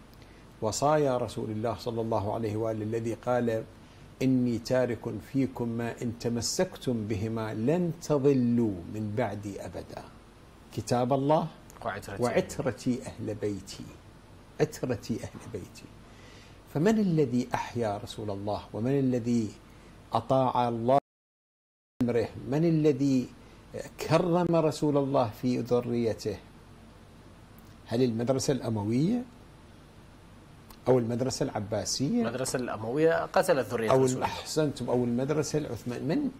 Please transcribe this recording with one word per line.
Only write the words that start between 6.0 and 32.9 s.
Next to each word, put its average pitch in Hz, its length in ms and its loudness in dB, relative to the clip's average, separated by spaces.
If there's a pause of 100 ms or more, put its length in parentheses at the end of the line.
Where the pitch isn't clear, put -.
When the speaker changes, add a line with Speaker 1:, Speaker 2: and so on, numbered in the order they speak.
Speaker 1:
إن 117 160 -4
تمسكتم 120 880 -2
بهما 110 480 -4
لن 156 380 0 (100)
تضلوا 123 720 4 (200)
من 104 220 -4
بعدي 104 500 -4
أبدا، 85 360 -12 (720)
كتاب 123 360 0
الله 147 340 4 (380)
Speaker 2:
وعترتي. 104 380 -6
Speaker 1:
وعترتي 127 840 0
أهل 107 280 -8
بيتي". 104 500 -6 (760)
عترتي 123 640 -4
أهل - 280 -12
بيتي. - 320 -12 (880)
فمن 208 240 4
الذي 151 560 2
أحيا 107 440 -2
رسول 107 320 -8
الله؟ 101 320 -4 (100)
ومن 123 260 0
الذي 120 520 2 (640)
أطاع 123 560 2
الله 117 300 4 (1040)
أمره؟ 117 260 2 (200)
من 151 160 2
الذي 143 640 4 (720)
كرم 170 560 2
رسول 151 400 2
الله 135 340 2 (120)
في 123 160 0
ذريته؟ 120 760 0 (1500)
هل 123 120 2
المدرسة 123 500 0
الأموية 123 720 0 (1700)
أو 127 100 8
المدرسة 120 460 -2
العباسية؟ 113 800 -2
Speaker 2:
المدرسة 127 340 -4
الأموية 139 720 0